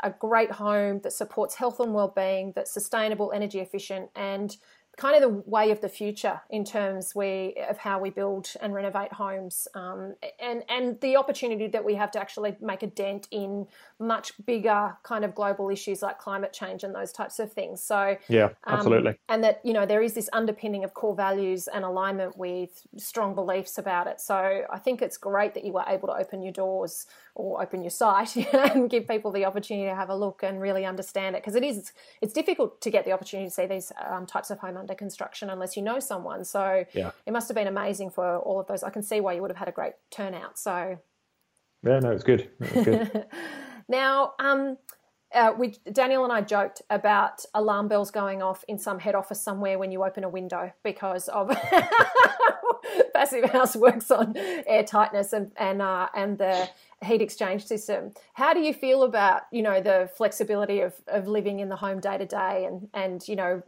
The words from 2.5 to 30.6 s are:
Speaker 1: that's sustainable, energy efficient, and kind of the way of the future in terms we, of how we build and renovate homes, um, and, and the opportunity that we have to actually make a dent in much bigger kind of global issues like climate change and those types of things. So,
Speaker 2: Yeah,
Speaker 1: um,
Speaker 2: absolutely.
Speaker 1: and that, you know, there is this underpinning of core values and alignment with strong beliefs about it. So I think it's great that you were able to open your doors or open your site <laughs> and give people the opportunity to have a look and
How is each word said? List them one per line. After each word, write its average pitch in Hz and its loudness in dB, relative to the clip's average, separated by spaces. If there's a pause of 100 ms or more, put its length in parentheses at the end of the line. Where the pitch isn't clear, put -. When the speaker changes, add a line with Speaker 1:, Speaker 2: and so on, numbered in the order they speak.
Speaker 1:
that's - -4
sustainable, 214 -2
energy 202 -4
efficient, 190 -8
and 202 -4 (420)
kind 285 6
of 285 10
the 208 0
way 214 4
of 214 0
the 202 -4
future 208 -4 (120)
in 214 -4
terms 196 -4
we, 190 -2 (120)
of 202 -4
how 196 -2
we 190 -4
build 196 -4
and 202 -4
renovate 196 -4
homes, 190 -8
um, 190 -10 (240)
and, 233 -6
and 247 -2
the 262 4
opportunity 233 0
that 214 -2
we 208 0
have 208 -2
to 208 -4
actually 202 -6
make 196 -6
a - -6
dent 196 -6
in 202 -6 (320)
much 220 -4 (120)
bigger 208 2
kind 214 -4
of 208 -4
global 196 -2
issues 196 -4
like 196 -4
climate 196 -6
change 190 -10
and 196 -8
those 190 -8
types - -8
of 214 -6
things. 185 -8
So, 196 0 (100)
Speaker 2:
Yeah, 104 6 (140)
Speaker 1:
um, 202 0
Speaker 2:
absolutely. 113 4 (120)
Speaker 1:
and 226 2
that, 214 4
you 233 0
know, 208 2
there 214 4
is 233 0
this 220 -6
underpinning 214 -2
of 190 -8
core 208 -2
values 190 0
and 190 -4
alignment 190 -2
with 180 -8 (120)
strong 208 -4
beliefs 190 -4
about 180 -2
it. - -8
So 190 0
I 190 -6
think 254 -2
it's - -2
great 202 0
that - -8
you 196 -6
were 185 -2
able 190 -2
to - -2
open - -6
your 185 -8
doors 190 -4 (280)
or 190 -6
open 185 -6
your 175 -8
site 214 2
<laughs> - 0
and 262 6
give 233 0
people 214 -2
the 196 0
opportunity 196 -2
to 190 -4
have 190 -6
a 196 -2
look 196 -4
and 190 -4